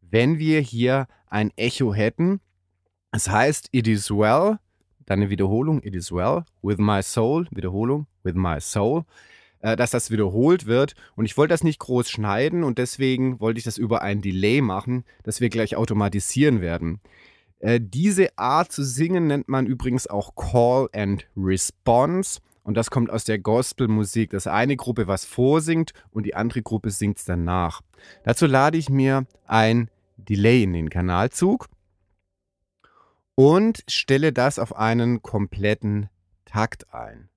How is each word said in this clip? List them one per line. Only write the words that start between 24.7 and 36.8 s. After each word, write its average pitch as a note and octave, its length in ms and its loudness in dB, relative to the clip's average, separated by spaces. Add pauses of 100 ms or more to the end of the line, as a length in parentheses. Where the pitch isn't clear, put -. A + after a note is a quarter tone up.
Gruppe A#2 300 -4
was F#2+ 180 -2
vorsingt D#3 680 0 (200)
und G#2+ 140 -6
die - 80 -6
andere A2+ 280 -4
Gruppe A2 300 -4
singt's G#2 340 -4
danach. F2 560 -2 (420)
Dazu A#2+ 220 2
lade C#3+ 320 4
ich D3+ 120 -4
mir C3+ 360 2 (200)
ein A2+ 440 2 (260)
Delay G#2+ 480 4
in F#2+ 80 0
den E2 180 -2
Kanalzug F#2 800 0 (1700)
und F3+ 540 6
stelle C#3+ 420 2
das B2+ 280 0
auf - 180 -6
einen A#2 440 2
kompletten G#2 840 -2 (380)
Takt - 480 -6